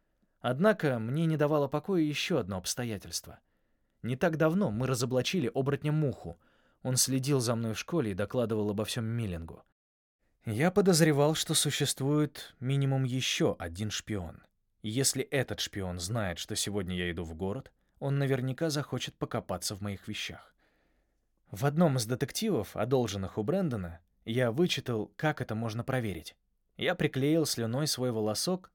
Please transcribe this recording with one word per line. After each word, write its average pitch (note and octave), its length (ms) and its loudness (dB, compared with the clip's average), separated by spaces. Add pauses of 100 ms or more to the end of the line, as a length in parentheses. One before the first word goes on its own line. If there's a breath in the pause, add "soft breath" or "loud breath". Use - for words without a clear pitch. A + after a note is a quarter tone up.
(400)
Однако C#3+ 580 2
мне C3+ 280 0
не D#3+ 100 2
давало D3 320 4
покоя D#3+ 340 0
ещё D3+ 360 0
одно F#2+ 180 -2
обстоятельство. F#2 800 -6 (640)
Не B2 140 -2
так D#3+ 200 2
давно D#3+ 360 4
мы B2 160 0
разоблачили B2 680 2
оборотня C#3 380 0
Муху. C3+ 480 -2 (420 soft breath)
Он B2+ 140 0
следил C3 420 2
за A#2+ 160 2
мной A2+ 200 -2
в - 40 -8
школе C#3 320 -2
и F#2+ 40 -2
докладывал G#2+ 560 0
обо G#2 140 0
всём A2+ 200 -4
Миллингу. F#2 580 -4 (800)
Я A#2 280 0
подозревал, D#3+ 640 6
что - 180 -2
существует D3 1040 0
минимум C3+ 460 2
ещё B2+ 560 0
один F2+ 320 -6
шпион. F#2 500 -6 (400)
И G2+ 60 -6
если C3 340 0
этот B2 380 -2
шпион F2+ 400 -6
знает, F#2+ 400 -4
что - 160 -6
сегодня F#2+ 400 -2
я F2+ 160 0
иду F2 100 -4
в E2 120 -8
город, F#2+ 360 -4 (300)
он C#3 180 0
наверняка C3 500 0
захочет C#3 460 -4
покопаться G#2+ 640 -4
в F#2+ 40 -10
моих G2+ 280 -6
вещах. - 480 -10 (960)
В G#2 120 -4
одном D3 340 4
из A2 80 -2
детективов, B2+ 720 -2
одолженных A2 600 0
у G#2+ 60 0
Брэндона, A2 560 -2 (240)
я A#2 260 2
вычитал, A#2+ 640 0
как D3+ 240 0
это - 140 -4
можно A2+ 300 -4
проверить. G#2+ 500 -4 (420)
Я D#3+ 180 0
приклеил D3+ 520 2
слюной A#2 400 0
свой B2+ 260 0
волосок A2 640 0